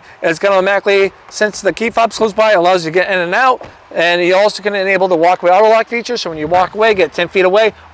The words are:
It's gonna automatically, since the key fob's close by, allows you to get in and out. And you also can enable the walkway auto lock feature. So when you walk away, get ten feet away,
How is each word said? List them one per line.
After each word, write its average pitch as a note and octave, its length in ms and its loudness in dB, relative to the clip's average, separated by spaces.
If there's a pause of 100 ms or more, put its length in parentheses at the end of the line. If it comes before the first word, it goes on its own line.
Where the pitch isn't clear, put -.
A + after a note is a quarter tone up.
(200)
It's E3 180 -4
gonna G3 180 0
automatically, G3 560 0 (180)
since - 320 -4
the F#3 100 -2
key A3+ 160 -4
fob's A3+ 300 -2
close A3 160 -2
by, A3 180 2
allows F3+ 320 2
you D#3+ 60 -6
to D#3 40 -12
get F#3 160 0
in F#3 80 -2
and F3 160 -4
out. B3+ 320 0 (240)
And F3 340 0
you F3+ 100 2
also G3+ 260 0
can G3+ 140 -4
enable F#3+ 320 0
the F#3 80 0
walkway F3 380 2
auto G#3+ 160 4
lock A3 180 2
feature. A#3 300 -8
So F#3+ 120 -8
when D#3+ 80 -10
you D3+ 120 -6
walk F3+ 260 0
away, G#3+ 200 2
get E3+ 180 0
ten F3 160 -4
feet F#3 160 0
away, G3+ 300 2 (200)